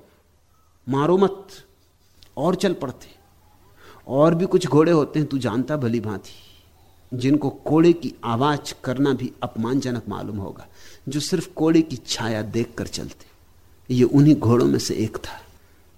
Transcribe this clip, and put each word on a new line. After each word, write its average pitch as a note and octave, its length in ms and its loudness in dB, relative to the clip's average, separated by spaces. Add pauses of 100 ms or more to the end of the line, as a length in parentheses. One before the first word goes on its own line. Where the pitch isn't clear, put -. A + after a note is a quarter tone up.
(880)
मारो D3+ 280 2
मत, F#3+ 300 0 (880)
और E3+ 180 0
चल F3+ 180 0
पड़ते। C#3+ 340 -12 (1000)
और D3+ 280 2
भी F3 100 0
कुछ F3+ 220 0
घोड़े D#3 240 4
होते D#3 280 0
हैं, D3 80 -2
तू C#3 100 -4
जानता B2 400 -4
भली A#2+ 220 -2
भांति, G#2 320 -8 (840)
जिनको C3+ 320 0
कोड़े D#3+ 440 4
की - 300 -12
आवाज C#3 600 -2
करना C3+ 300 0
भी B2+ 200 -6 (100)
अपमानजनक A2+ 680 -4
मालूम G2+ 280 -8
होगा, - 300 -12 (420)
जो D3+ 100 -4
सिर्फ D#3+ 340 -4
कोड़े D#3+ 280 4
की D#3+ 140 -2
छाया A2 460 -6
देखकर G#2+ 460 -6
चलते। - 380 -14 (680)
ये B2 100 4
उन्हीं C#3+ 320 6
घोड़ों A#2 300 4
में C3+ 140 2
से - 160 -6
एक A2 220 -4
था, - 240 -16 (560)